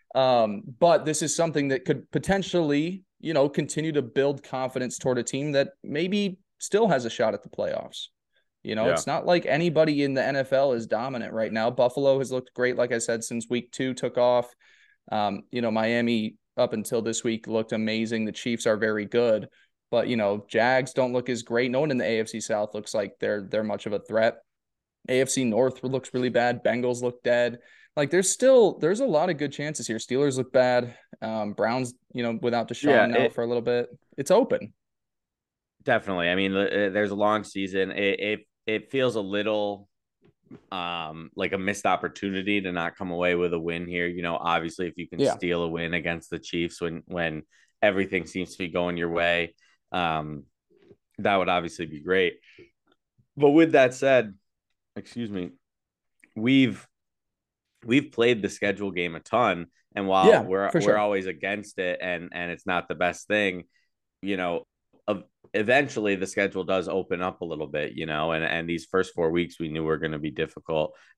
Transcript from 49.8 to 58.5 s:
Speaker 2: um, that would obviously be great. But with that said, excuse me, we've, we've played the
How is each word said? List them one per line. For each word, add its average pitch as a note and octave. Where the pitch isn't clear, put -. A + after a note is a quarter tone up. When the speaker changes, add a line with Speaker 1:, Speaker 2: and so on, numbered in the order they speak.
Speaker 2:
um, D#2
that G2+
would F2+
obviously F2
be D2
great. F2+
But C#3+
with D#3+
that C3
said, B2
excuse A2
me, F2+
we've, B2+
we've C#3
played A#2
the G2